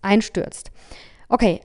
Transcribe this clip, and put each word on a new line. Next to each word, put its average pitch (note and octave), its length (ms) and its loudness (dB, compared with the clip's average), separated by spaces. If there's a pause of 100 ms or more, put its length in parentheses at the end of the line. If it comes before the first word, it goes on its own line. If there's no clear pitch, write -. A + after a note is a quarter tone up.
einstürzt. - 680 -2 (560)
Okay, G#3+ 380 2